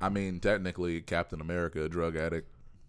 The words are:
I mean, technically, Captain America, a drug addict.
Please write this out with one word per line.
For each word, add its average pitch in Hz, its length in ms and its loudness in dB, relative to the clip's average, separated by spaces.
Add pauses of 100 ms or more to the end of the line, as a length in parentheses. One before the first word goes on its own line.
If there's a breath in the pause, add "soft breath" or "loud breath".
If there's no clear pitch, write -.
I 95 80 2
mean, 95 320 0
technically, 90 600 2
Captain 85 400 -2
America, 82 440 0
a 76 40 0
drug 82 280 0
addict. 82 320 0 (400)